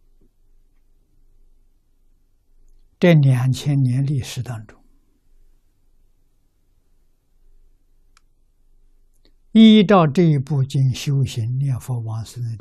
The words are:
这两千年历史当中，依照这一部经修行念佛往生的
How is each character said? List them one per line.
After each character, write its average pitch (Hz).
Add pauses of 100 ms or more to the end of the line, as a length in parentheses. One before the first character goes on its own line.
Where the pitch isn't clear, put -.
(3000)
这 175
两 131
千 143
年 131
历 139
史 -
当 107
中， - (4000)
依 220
照 175
这 143
一 156
部 135
经 135
修 139
行 120
念 135
佛 123
往 110
生 -
的 113